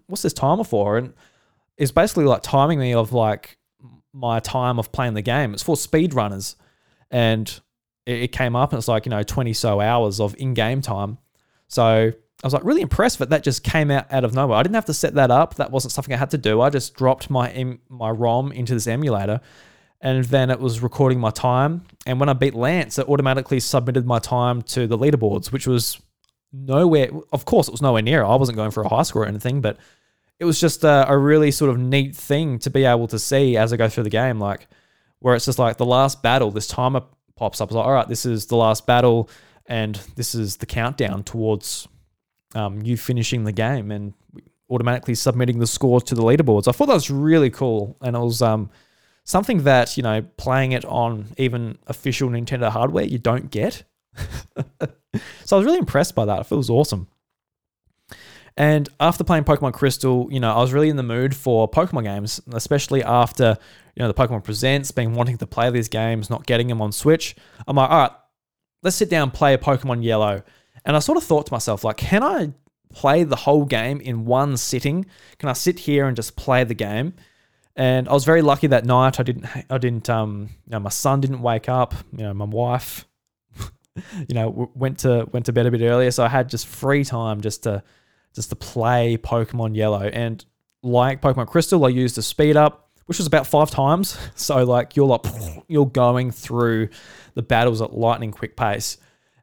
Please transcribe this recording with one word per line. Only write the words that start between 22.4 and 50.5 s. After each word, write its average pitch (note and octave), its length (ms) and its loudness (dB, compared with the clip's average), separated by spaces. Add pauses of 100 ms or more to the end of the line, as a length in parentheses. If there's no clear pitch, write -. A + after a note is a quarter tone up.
Lance, D3 420 -2
it C3+ 100 -2
automatically C3+ 520 0
submitted B2 480 0
my A#2+ 100 2
time B2 460 -2
to B2 240 -2
the A2+ 100 0
leaderboards, A2+ 540 0
which B2+ 160 -4
was B2 340 0 (500)
nowhere. C#3 580 4 (220)
Of D3 140 -4
course, G3+ 220 4
it - 40 -10
was - 120 -4
nowhere A#2+ 180 4
near. B2+ 220 2
I G#2 120 4
wasn't C3 200 2
going G#2+ 160 -2
for G#2+ 100 -4
a G2+ 80 -2
high B2 140 2
score A2 200 -2
or G#2 40 -2
anything, B2 340 -4
but G#2+ 160 -2 (640)
it E3+ 60 -4
was E3 160 2
just D#3+ 220 2
a, C#3+ 280 8
a C#3 60 6
really D3 320 6
sort C#3 220 2
of A#2+ 80 -2
neat C#3 360 0
thing C#3+ 440 -2
to - 100 -6
be C3+ 160 2
able A#2+ 220 2
to A2+ 100 -6
see C3+ 400 2
as A2+ 160 2
I - 20 0
go A2+ 140 2
through A#2 140 -2
the G#2+ 80 -4
game, A#2 280 0
like, G2+ 280 -6 (500)
where B2 160 2
it's A#2 120 0
just C3 120 -2
like A#2 200 2
the B2 80 0
last C3 360 2
battle, A#2+ 300 2
this G#2 160 -6
timer C3 340 -2 (340)
pops - 240 -6
up. G2+ 100 -4
It's A2 60 -6
like, A2+ 120 0
"All C3 40 2
right, B2+ 160 2
this A#2+ 160 -6
is A2 220 -2
the A#2+ 100 -2
last A2 300 2
battle, A#2+ 460 4 (340)
and A2 300 -4 (200)
this A#2+ 200 -8
is G#2+ 220 -4
the - 100 -10
countdown A#2 560 -4
towards, - 640 -4 (640)
um, G#2 300 -6
you A#2 140 -2
finishing A#2 480 -4
the G#2+ 60 -2
game A2+ 380 -2
and G#2 240 -10 (560)
automatically A#2+ 460 -2
submitting B2 420 0
the A#2 80 0
score B2 360 2
to - 120 -6
the A#2 80 0
leaderboards." A#2 460 4
I B2 40 6
thought C#4+ 140 2
that C#4 80 4
was D#3 160 2
really D3 400 4
cool, A2 520 -4
and A#2+ 140 -4
it A#2+ 40 -4
was, A#2+ 240 0
um, A2 260 2 (540)
something G3 400 0
that, C3 340 4
you B2+ 60 -2
know, A2 180 0 (160)
playing C3 360 0